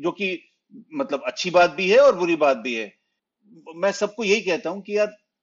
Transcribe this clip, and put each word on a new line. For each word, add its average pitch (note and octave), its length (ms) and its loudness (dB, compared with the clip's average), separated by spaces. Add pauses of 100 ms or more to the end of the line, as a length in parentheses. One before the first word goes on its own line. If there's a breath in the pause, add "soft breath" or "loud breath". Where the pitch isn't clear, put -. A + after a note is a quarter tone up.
जो E3+ 100 -4
कि F#3 320 -8 (520)
मतलब C#3 320 -6
अच्छी F3 240 -6
बात F3 200 6
भी F#3 200 -2
है A#3 80 6
और C4+ 180 6
बुरी E3+ 200 0
बात C#3+ 200 2
भी A#2 180 -8
है। G#2+ 200 -8 (840)
मैं F#3+ 160 -2
सबको G#3 320 -6
यही G#3 160 2
कहता F3 300 -4
हूँ G3+ 100 -8
कि G3+ 180 -6
यार G#3 180 -2 (260)